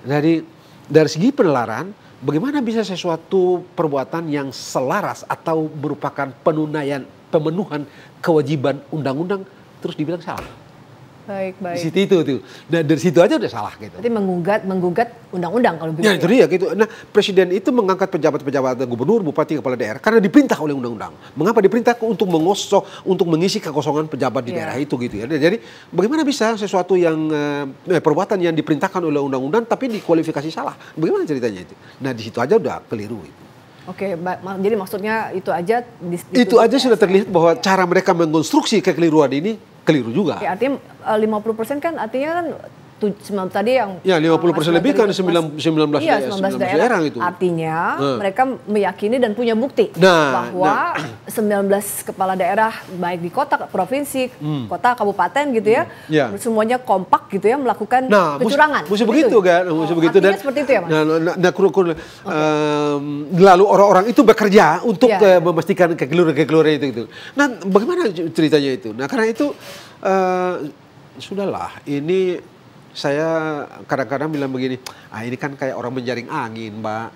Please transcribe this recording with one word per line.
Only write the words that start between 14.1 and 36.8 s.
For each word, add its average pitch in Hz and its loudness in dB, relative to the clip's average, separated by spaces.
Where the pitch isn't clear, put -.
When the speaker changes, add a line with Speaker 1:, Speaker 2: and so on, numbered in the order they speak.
Speaker 2:
menggugat, 190 -2
menggugat 185 -2
undang-undang 185 0
kalau 160 -6
begitu 160 -2
Speaker 1:
Ya, 202 4
itu 165 0
Speaker 2:
ya? - -
Speaker 1:
dia 240 6
gitu. 180 0
Nah, 202 2
presiden 190 0
itu 214 0
mengangkat 190 0
pejabat-pejabat 135 -2
gubernur, 143 0
bupati, 151 -2
kepala 127 -2
daerah 110 -6
karena 226 4
diperintah 247 4
oleh 156 -4
undang-undang. 120 -6
Mengapa 175 2
diperintah? 233 2
Untuk 220 -2
mengosok, 180 0
untuk 185 0
mengisi 175 0
kekosongan 151 -4
pejabat 127 -4
di 120 -8
Speaker 2:
Iya. 160 -6
Speaker 1:
daerah 104 -6
itu 147 -4
gitu 120 -6
ya. 107 -8
Jadi 160 0
bagaimana 226 0
bisa 233 0
sesuatu 196 -2
yang, 165 2
eh, 147 -4
eh, 143 0
perbuatan 170 0
yang 170 0
diperintahkan 160 -2
oleh 151 -2
undang-undang 139 -2
tapi 233 -2
dikualifikasi 156 0
salah? - -8
Bagaimana 196 -2
ceritanya 120 -4
itu? 90 -16
Nah, 131 -4
di 110 -12
situ 110 -8
aja 131 0
udah 123 -2
keliru 107 -8
itu. - -20
Speaker 2:
Oke, 190 -6
ba-, 175 -6
ma-, 190 -8
jadi 214 0
maksudnya 202 -6
itu 190 -6
aja 180 0
dis-, 175 -6
Speaker 1:
Itu 233 4
Speaker 2:
dituduh - 8
Speaker 1:
aja 226 4
sudah 247 4